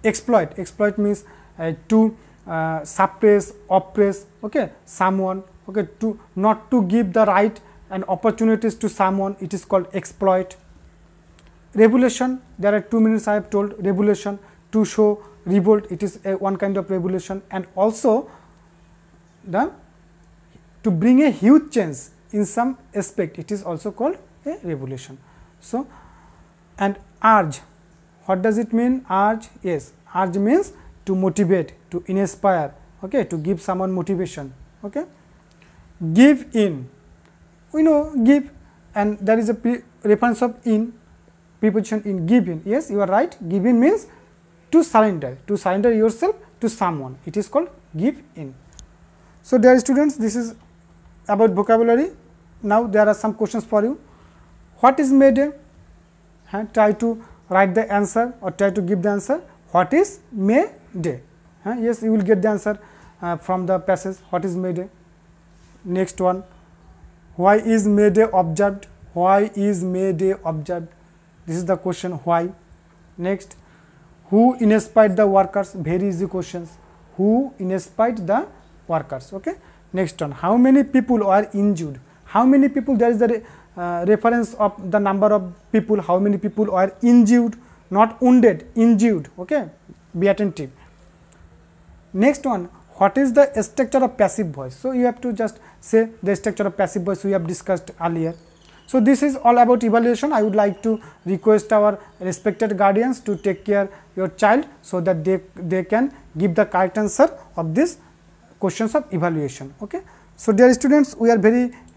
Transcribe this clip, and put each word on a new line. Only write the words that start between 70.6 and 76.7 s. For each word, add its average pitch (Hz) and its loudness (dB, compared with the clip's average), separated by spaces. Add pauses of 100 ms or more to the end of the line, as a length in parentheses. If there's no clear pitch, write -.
This 165 -8
is 180 -6
the 185 0
question, 180 -6 (120)
why. 170 0 (680)
Next, 185 -6 (760)
who 233 4
inspired 214 2
the 214 2
workers? 196 0
Very 180 -4
easy 185 -4
questions. 175 -10 (400)